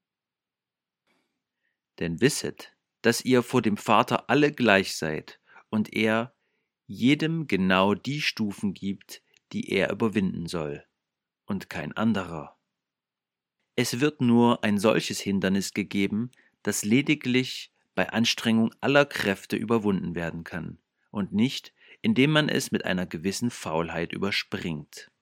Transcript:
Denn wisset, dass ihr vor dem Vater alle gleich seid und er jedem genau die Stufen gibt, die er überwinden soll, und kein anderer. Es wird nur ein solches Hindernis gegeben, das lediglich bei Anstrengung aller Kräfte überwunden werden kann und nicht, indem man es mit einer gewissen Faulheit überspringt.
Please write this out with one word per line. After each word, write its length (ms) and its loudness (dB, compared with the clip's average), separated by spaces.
Denn 220 -4
wisset, 540 -2
dass 220 2
ihr 180 4
vor 200 0
dem 140 0
Vater 540 2
alle 220 2
gleich 440 2
seid 440 -8
und 260 -2
er 400 0
jedem 600 2
genau 480 4
die 260 -4
Stufen 540 -4
gibt, 480 -10
die 180 -6
er 200 0
überwinden 560 -2
soll, 380 -8
und 220 -8
kein 240 -10
anderer. 640 -4
Es 240 0
wird 200 0
nur 440 6
ein 140 2
solches 420 2
Hindernis 520 0
gegeben, 580 -2
das 220 -4
lediglich 880 0
bei 160 0
Anstrengung 680 0
aller 240 4
Kräfte 520 -2
überwunden 580 0
werden 300 -6
kann 340 -10
und 220 -6
nicht, 400 -2
indem 280 4
man 180 2
es 220 -4
mit 140 -2
einer 220 -2
gewissen 440 -4
Faulheit 640 -4
überspringt. 1000 -6